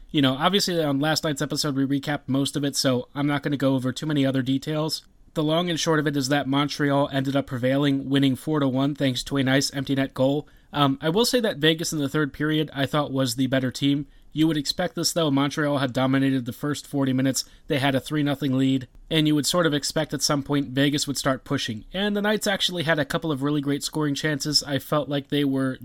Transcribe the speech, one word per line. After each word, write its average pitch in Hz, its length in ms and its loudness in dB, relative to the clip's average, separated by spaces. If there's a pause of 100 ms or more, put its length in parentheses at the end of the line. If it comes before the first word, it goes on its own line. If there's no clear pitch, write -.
(120)
You 156 100 2
know, 135 140 2
obviously 180 480 2
on 139 160 0
last 151 240 0
night's 156 180 -2
episode 151 340 -2
we 139 240 0
recapped 147 280 -4
most 135 280 0
of 143 80 -2
it, 135 120 -2
so 127 400 0
I'm 143 100 0
not 143 160 0
gonna 143 160 -2
go 135 160 2
over 127 180 0
too - 140 -10
many 147 180 2
other 135 200 2
details. 151 580 -2 (320)
The 160 80 -2
long 165 300 2
and 160 80 -2
short 160 200 2
of 147 60 0
it 151 100 0
is 135 140 0
that 139 180 0
Montreal 143 640 0
ended 135 240 0
up 139 120 0
prevailing, 135 600 0
winning 139 280 4
four 156 240 -2
to 139 80 2
one 135 260 0
thanks 131 300 -2
to 139 140 -4
a 139 60 2
nice 135 300 2
empty 139 220 -2
net 135 180 -2
goal. 139 340 0 (240)
Um, 139 300 2
I 160 80 0
will 208 160 2
say 247 140 2
that 214 180 0
Vegas 160 340 2
in 160 60 -4
the 139 120 -2
third 151 220 0
period 156 440 -2
I 139 100 0
thought 139 260 -2
was 131 240 0
the 131 120 0
better 131 240 0
team. 143 340 0 (300)
You 156 120 4
would 160 100 0
expect 165 380 -4
this, 165 180 -2
though. 160 160 2
Montreal 143 480 0
had 127 160 -2
dominated 131 520 2
the 117 80 -6
first - 340 -6
forty 135 260 0
minutes. 131 320 0 (220)
They 151 100 0
had 135 160 2
a 131 60 0
three 151 240 -2
nothing 143 340 0
lead, 131 300 2 (220)
and 156 180 2
you 151 80 4
would 147 100 0
sort 175 220 2
of 147 80 2
expect 151 360 -2
at 143 120 -4
some 147 180 0
point 143 280 -2
Vegas 139 360 0
would 139 140 -4
start 131 240 -2
pushing. 123 500 -4
And 202 220 -2
the 208 60 0
Knights 208 260 0
actually 180 360 0
had 160 140 2
a 147 80 0
couple 165 260 -2
of 135 120 -2
really 147 180 2
great 139 220 -2
scoring 151 320 -2
chances. 151 480 0
I 143 160 -2
felt 151 280 -2
like 143 200 -4
they 147 160 0
were 135 420 0